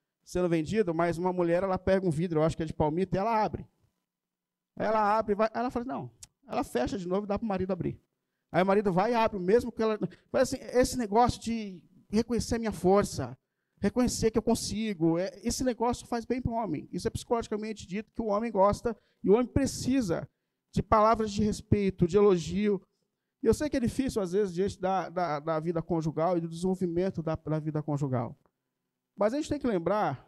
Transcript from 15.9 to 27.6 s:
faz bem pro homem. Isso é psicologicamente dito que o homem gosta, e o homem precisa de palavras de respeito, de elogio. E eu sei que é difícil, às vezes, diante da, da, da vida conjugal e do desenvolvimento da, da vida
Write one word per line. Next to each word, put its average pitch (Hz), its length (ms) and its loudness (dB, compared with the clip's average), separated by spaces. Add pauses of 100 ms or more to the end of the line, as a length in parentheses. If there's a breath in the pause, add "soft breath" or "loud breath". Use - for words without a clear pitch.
faz 233 180 -6
bem 247 160 -4
pro 233 120 -4
homem. 202 380 -4
Isso 180 160 -6
é - 40 -2
psicologicamente - 720 -6
dito 202 260 -8
que - 100 0
o 226 60 6
homem 214 240 2
gosta, 202 440 4 (280 soft breath)
e 180 60 2
o 196 40 10
homem 247 140 6
precisa 247 800 0 (440)
de - 100 0
palavras 220 500 4
de 208 120 0
respeito, 196 640 0
de 175 100 2
elogio. 190 640 2 (640)
E 247 40 4
eu 220 60 4
sei 302 160 -2
que 285 80 -2
é - 20 0
difícil, 226 420 -2
às 175 100 -4
vezes, 190 220 0
diante 190 260 -4
da, 185 300 -2
da, 165 300 -4
da 156 200 -2
vida 165 220 -2
conjugal 165 560 0
e 165 40 0
do 170 60 -6
desenvolvimento 180 760 -2
da, 156 140 -2
da 156 240 -4
vida 151 240 -4